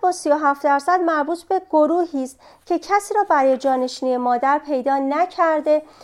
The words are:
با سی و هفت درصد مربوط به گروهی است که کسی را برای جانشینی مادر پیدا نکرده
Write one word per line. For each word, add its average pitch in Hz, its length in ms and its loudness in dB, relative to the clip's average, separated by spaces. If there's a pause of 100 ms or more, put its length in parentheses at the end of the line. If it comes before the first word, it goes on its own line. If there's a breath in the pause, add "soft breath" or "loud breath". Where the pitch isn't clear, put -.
با 370 100 2
سی 349 180 -4
و 294 80 4
هفت 285 260 0
درصد 285 380 2
مربوط 330 420 -2
به 381 260 -2
گروهی 311 540 0
است 262 160 -12 (260 soft breath)
که 339 140 -2
کسی 403 340 -2
را 415 160 0
برای 269 280 4
جانشینی 254 600 -2
مادر 247 400 0
پیدا 277 400 -2
نکرده 311 840 0 (220 loud breath)